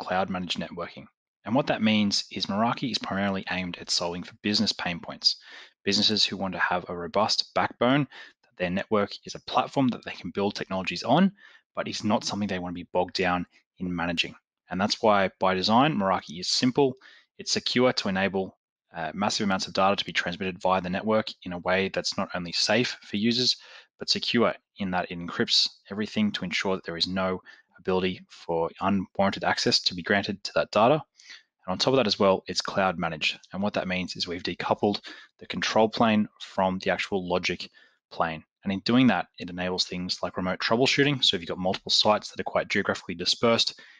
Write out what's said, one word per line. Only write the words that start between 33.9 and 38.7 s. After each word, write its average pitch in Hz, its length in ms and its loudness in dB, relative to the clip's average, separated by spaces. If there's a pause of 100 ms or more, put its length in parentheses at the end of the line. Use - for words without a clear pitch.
is 92 140 -6
we've 85 140 -6
decoupled 101 580 0 (380)
the - 80 -18
control 110 420 2
plane 107 400 2 (120)
from 95 400 -2
the 98 100 0
actual 90 360 -2
logic 90 440 -2 (400)
plane. 80 340 -4 (180)
And 98 100 -2